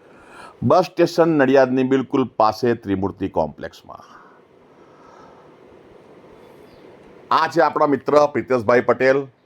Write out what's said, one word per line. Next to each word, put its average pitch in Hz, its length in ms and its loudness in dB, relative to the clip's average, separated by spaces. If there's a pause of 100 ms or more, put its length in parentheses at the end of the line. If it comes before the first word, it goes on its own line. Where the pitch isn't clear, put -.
(640)
બસ 165 220 2
સ્ટેશન 170 440 0
નડિયાદની 131 560 2
બિલકુલ 131 400 -2
પાસે 110 500 -2
ત્રિમૂર્તિ 98 540 -6
કોમ્પ્લેક્સમાં. - 760 -10 (3250)
આ 151 180 0
છે 160 120 -2
આપણા 151 260 0
મિત્ર 143 400 2
પ્રિતેશભાઈ 120 540 0
પટેલ 131 460 0 (200)